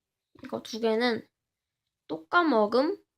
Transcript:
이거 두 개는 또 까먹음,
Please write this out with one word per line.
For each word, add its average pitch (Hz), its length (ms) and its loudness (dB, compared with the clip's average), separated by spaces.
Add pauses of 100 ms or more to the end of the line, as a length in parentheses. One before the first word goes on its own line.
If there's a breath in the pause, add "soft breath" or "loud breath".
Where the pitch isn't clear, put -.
(440)
이거 254 200 -10
두 - 160 -12
개는 226 480 0 (800)
또 320 200 -10
까먹음, 277 720 2 (200)